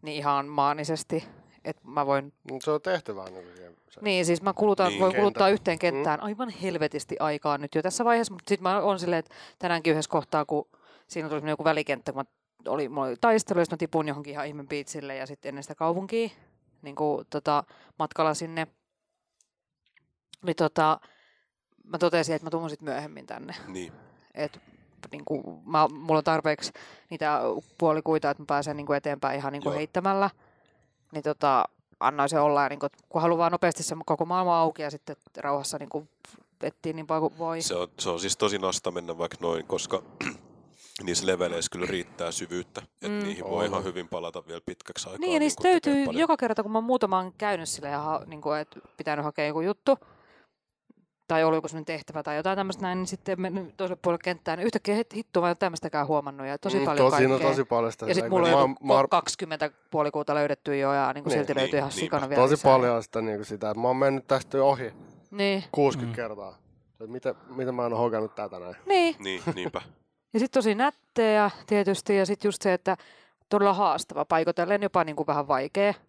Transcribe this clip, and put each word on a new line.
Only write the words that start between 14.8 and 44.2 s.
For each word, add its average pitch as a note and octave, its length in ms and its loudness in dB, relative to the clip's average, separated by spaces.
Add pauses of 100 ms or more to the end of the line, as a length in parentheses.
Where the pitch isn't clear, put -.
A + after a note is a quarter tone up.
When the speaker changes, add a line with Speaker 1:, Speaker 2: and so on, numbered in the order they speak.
Speaker 1:
ja C3 100 -10
sit C#3 200 -14
ennen C#3 180 -10
sitä D3+ 100 -14
kaupunkia, F#3+ 540 -2 (540)
niinku, D3 480 -2
tota, D3 340 0 (340)
matkalla D#3 360 0
sinne. E3 320 -6 (1800)
Niin F3 140 -2
tota, D#3 440 4 (840)
mä - 140 -8
totesin, E3 360 2
että D#3 120 -4
mä D#3 40 -8
tuun E3 200 -4
sit D3+ 120 -12
myöhemmin D3 440 -8
tänne. - 280 -14 (140)
Speaker 3:
Niin. F#2 240 -12 (420)
Speaker 1:
Et, - 260 -8 (520)
niinku, C#3 520 -8
mä, D#3 240 2
mulla D#3 300 0
on D3+ 60 0
tarpeeksi D#3 480 0 (380)
niitä D3+ 300 -2 (380)
puolikuita, D#3 520 2
että C#3+ 120 -4
mä C#3+ 40 -16
pääsen, D3 300 -2
niinku, D3 160 -4
eteenpäin C#3+ 460 -2
ihan, C#3 140 -4
niinku, C#3+ 160 -4
Speaker 3:
Joo. C#3+ 100 -2
Speaker 1:
heittämällä. G3 520 0 (840)
Niin D3+ 100 -8
tota, C#3 420 4 (360)
annoin C#3 280 2
se D#3+ 120 2
olla, D3 220 4
ja, C3+ 60 2
niinku, C#3+ 180 -6 (220)
kun D#3+ 140 -2
haluaa E3+ 160 4
vaan E3+ 140 2
nopeasti E3+ 300 0
se D#3 140 -4 (100)
koko D#3+ 180 0
maailma F3 360 2
auki D#3+ 220 0
ja D3 80 -4
sitten D3 260 -14 (200)
rauhassa, C#3+ 420 -2
niinku, D3+ 300 -8 (540)
etsii D#3 300 -6
niin D#3+ 140 -10
paljon D#3+ 240 0
kuin D#3 80 -20
voi. E3 240 -4
Speaker 3:
Se - 120 -4
on, F2 140 -2 (100)
se G2 120 -4
on E2+ 100 -2
siis F#2+ 160 -2
tosi G#2 220 2
nasta F#2 320 -2
mennä E2+ 280 -8
vaikka E2+ 220 -4
noin, E2 260 -2
koska F#2+ 360 -4 (220)
<clears throat> - 800 -14
niissä F2 220 -2
leveleissä E2+ 460 0
kyllä F2 140 -6
riittää F2 440 -6
syvyyttä, - 520 -8 (200)
et F#3 100 -6
Speaker 1:
Mm. G#3 60 -6
Speaker 3:
niihin C#3+ 260 -8
voi F2 200 -2
Speaker 2:
On. F2 60 -2
Speaker 3:
ihan F#2+ 140 -4
hyvin F2 240 -8
palata E2+ 380 -8